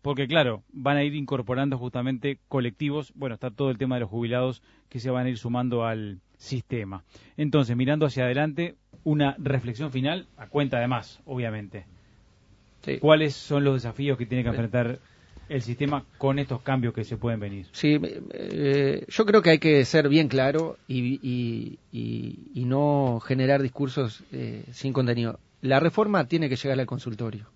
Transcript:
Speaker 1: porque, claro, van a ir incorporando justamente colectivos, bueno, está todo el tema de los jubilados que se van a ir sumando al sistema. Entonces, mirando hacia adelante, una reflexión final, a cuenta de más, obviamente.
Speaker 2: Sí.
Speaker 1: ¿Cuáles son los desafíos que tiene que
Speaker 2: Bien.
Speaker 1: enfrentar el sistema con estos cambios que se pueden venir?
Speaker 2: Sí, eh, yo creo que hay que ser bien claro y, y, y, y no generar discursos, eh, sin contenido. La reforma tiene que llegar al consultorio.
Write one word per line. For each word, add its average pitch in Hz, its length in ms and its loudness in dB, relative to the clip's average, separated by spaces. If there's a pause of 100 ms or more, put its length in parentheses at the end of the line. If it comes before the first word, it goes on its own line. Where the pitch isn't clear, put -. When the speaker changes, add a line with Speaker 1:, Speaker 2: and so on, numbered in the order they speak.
Speaker 1:
porque, 139 260 -2
claro, 127 340 2 (100)
van 143 260 0
a 143 40 2
ir 147 140 -2
incorporando 135 600 -2
justamente 127 680 -4
colectivos, 143 720 -4
bueno, 127 180 -6
está 127 160 -8
todo 135 200 -2
el 117 80 -4
tema 127 180 0
de 120 60 -2
los 104 80 -6
jubilados 120 520 -2 (260)
que 123 120 -10
se 131 100 -4
van 127 160 0
a 127 40 0
ir 113 80 -6
sumando 123 460 -2
al 107 360 -6 (180)
sistema. 110 640 -8 (340)
Entonces, 139 400 2
mirando 147 300 2
hacia 131 180 0
adelante, 147 520 -2 (260)
una 147 340 2
reflexión 131 540 -2
final, 139 460 -2
a 113 100 -18
cuenta 139 320 0
de 120 80 2
más, 123 380 -2
obviamente. 107 640 -8 (960)
Speaker 2:
Sí. 135 140 -2
Speaker 1:
¿Cuáles 151 360 6
son 143 300 -2
los 139 100 4
desafíos 127 420 -2
que 120 100 -6
tiene 123 180 -2
que 120 60 0
Speaker 2:
Bien. 123 120 -2
Speaker 1:
enfrentar 120 380 -2 (480)
el 139 140 -2
sistema 135 420 -2 (140)
con 139 200 0
estos 135 240 -4
cambios 123 320 0
que 117 100 -6
se 117 120 -8
pueden 113 240 -2
venir? 98 320 -10
Speaker 2:
Sí, 151 260 2 (340)
eh, 139 760 0
yo - 180 0
creo 208 160 8
que 170 80 8
hay 160 80 10
que 147 260 6
ser 147 240 4
bien 147 200 6
claro 143 480 0 (100)
y, 127 360 -2
y, 117 560 -4 (120)
y, 113 640 -8
y 127 100 -4
no 135 600 2
generar 135 380 2
discursos, 127 680 -4
eh, 117 420 -10
sin 135 200 -6
contenido. 120 480 -2 (220)
La 135 180 4
reforma 185 460 2
tiene 160 220 0
que 127 80 0
llegar 135 220 -2
al 127 80 -2
consultorio. 113 680 -8